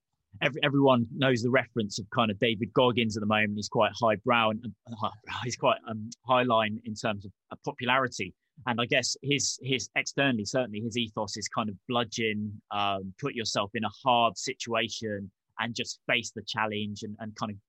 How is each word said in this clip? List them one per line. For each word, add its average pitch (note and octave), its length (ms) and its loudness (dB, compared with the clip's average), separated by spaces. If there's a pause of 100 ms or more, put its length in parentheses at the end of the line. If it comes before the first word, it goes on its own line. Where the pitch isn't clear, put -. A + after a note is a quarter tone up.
(400)
every-, C#3+ 220 0
everyone C3+ 520 6
knows B2+ 280 2
the A#2+ 80 2
reference A#2 480 0
of G2+ 120 -8
kind A2+ 200 2
of G2 80 -2
David A2+ 340 0
Goggins A#2 440 4
at A2 40 -4
the G#2 60 -2
moment. G#2+ 300 2
He's G#2 120 -6
quite G#2+ 320 2
highbrow A2+ 500 4
and, A2 140 -4
and A#2 360 -14
hi-, G#2+ 100 -2 (340)
he's B2 120 -6
quite, B2+ 220 2 (100)
um, A2 220 -8 (160)
high B2 180 4
line A2 400 2
in G#2+ 100 -8
terms G#2 300 -2
of, G2 80 -16 (180)
uh, G#2+ 140 -14
popularity. B2 680 -2 (320)
And A#2 140 0
I A#2+ 60 0
guess C3 360 2
his, C#3 400 -2
his B2+ 340 -2
externally, C3+ 480 0
certainly G#2 360 -2
his A2+ 160 -6
ethos A2 400 -4
is G#2+ 120 -8
kind A2+ 200 -2
of G2 80 -8 (120)
bludgeon, A2 720 -2 (100)
um, G2 500 -2
put C#3 140 -4
yourself G#2+ 400 -2
in A2 100 -4
a G2+ 60 -2 (140)
hard A#2 320 4
situation A2 920 -4 (300)
and A#2 140 -4
just - 340 -8
face B2 260 0
the A2 120 -10
challenge G#2+ 560 -2
and, G#2 180 -10
and A2 160 -10
kind G#2+ 140 -4
of G2+ 60 -8 (120)